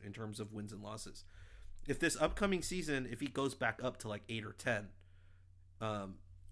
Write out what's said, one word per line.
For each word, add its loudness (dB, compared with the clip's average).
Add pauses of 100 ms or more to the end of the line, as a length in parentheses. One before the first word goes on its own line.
in -6
terms -4
of -6
wins -4
and -6
losses. -8 (640)
If 2
this 6
upcoming 6
season, 2
if -2
he 2
goes 2
back 2
up 0
to, -6
like, -2
eight -2
or -6
ten, 2 (920)
um, 0 (360)